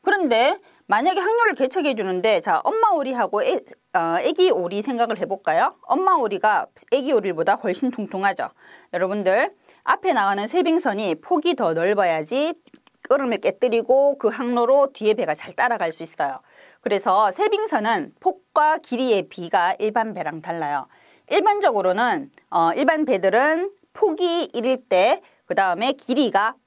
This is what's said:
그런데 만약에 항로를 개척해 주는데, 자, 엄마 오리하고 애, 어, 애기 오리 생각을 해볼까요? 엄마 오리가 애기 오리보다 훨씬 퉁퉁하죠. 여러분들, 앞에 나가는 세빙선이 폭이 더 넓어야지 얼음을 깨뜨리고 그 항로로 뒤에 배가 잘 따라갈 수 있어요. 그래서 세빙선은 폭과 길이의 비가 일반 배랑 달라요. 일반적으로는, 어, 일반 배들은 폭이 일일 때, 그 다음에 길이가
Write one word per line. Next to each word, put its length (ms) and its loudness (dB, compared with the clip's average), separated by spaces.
그런데 580 2
만약에 320 0
항로를 360 2
개척해 400 -2
주는데, 460 0
자, 220 0
엄마 260 2
오리하고 540 0
애, 120 0
어, 240 0
애기 320 2
오리 300 -2
생각을 380 -2
해볼까요? 640 -2
엄마 320 2
오리가 520 0
애기 220 0
오리보다 420 0
훨씬 340 -2
퉁퉁하죠. 600 -4
여러분들, 600 0
앞에 280 0
나가는 340 0
세빙선이 680 0
폭이 400 -2
더 180 0
넓어야지 800 0
얼음을 280 0
깨뜨리고 800 2
그 100 -2
항로로 680 2
뒤에 200 0
배가 200 -2
잘 200 -10
따라갈 400 -2
수 100 -12
있어요. 360 -6
그래서 500 2
세빙선은 880 -2
폭과 600 0
길이의 500 -2
비가 500 0
일반 340 -2
배랑 280 -8
달라요. 460 -6
일반적으로는, 1000 0
어, 240 2
일반 300 0
배들은 680 0
폭이 600 0
일일 360 -2
때, 320 2
그 100 -4
다음에 380 0
길이가 640 -2